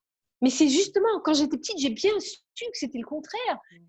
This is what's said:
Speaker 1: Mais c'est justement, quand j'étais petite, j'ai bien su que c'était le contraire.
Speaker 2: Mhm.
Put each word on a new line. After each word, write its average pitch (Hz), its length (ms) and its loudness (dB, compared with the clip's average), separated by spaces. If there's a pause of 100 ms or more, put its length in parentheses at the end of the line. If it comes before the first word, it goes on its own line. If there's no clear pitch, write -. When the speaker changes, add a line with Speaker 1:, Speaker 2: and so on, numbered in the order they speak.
(420)
Speaker 1:
Mais 254 80 4
c'est 277 200 4
justement, 392 540 2
quand 311 100 2
j'étais 302 240 0
petite, 403 220 -8
j'ai 269 100 0
bien 392 300 0
su - 160 -10 (220)
que 480 200 -10
c'était 254 220 -8
le 226 60 -8
contraire. 311 540 -6 (120)
Speaker 2:
Mhm. 170 180 -20